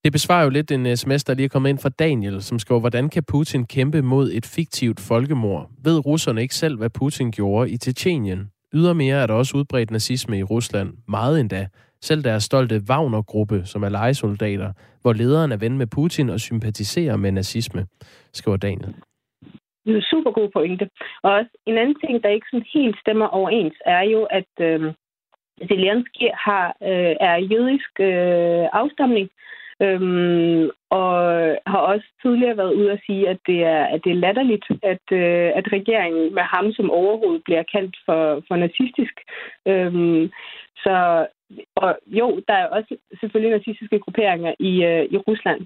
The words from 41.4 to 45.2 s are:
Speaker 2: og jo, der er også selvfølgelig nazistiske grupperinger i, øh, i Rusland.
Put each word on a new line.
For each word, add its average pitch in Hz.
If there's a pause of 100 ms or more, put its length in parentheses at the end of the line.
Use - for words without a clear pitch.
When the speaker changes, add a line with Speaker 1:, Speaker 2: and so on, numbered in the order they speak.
Speaker 2:
og 180 (100)
jo, 220
der 220
er 185
også 214 (240)
selvfølgelig 220
nazistiske 208
grupperinger 180
i, 185
øh, 165
i 185
Rusland. 202